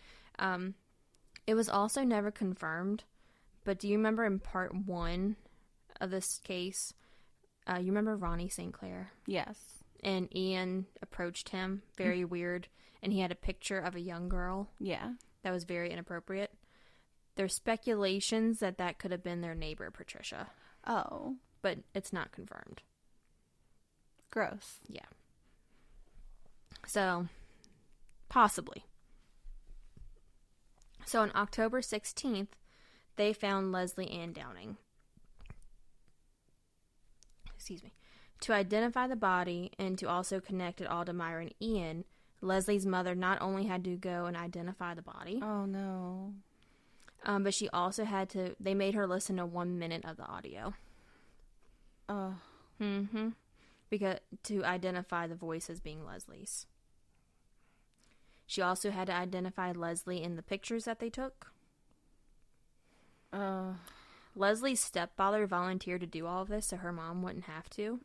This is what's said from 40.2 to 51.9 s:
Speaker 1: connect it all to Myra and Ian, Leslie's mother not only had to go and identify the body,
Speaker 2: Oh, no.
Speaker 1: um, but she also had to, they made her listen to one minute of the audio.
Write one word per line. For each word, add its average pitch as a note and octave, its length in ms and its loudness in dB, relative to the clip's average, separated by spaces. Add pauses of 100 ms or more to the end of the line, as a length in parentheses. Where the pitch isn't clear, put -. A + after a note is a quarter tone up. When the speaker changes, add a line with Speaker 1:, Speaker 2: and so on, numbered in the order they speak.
Speaker 1:
connect F#3 420 -2
it F3+ 60 -4
all E3+ 180 -2
to F3 80 -4
Myra E3 300 -2
and - 180 -8
Ian, F3+ 420 0 (380)
Leslie's F#3+ 440 4
mother F3+ 300 4
not F#3 260 4
only F#3+ 240 2
had F#3 200 0
to F3+ 100 -2
go F3 300 -2
and F3 100 -2
identify F3 580 -4
the E3+ 80 -10
body, F3 400 -6
Speaker 2:
Oh, G#3 240 0
no. F#3+ 680 -4 (880)
Speaker 1:
um, G3+ 200 4
but G3 100 4
she - 160 0
also F#3 340 2
had G3 280 0
to, F#3 280 -2
they F#3+ 140 2
made G3 220 4
her G3+ 120 4
listen F#3 300 0
to F3 80 0
one F3 340 -2
minute E3 240 -4
of D#3+ 140 -8
the - 80 -10
audio. F#2+ 480 -8 (1400)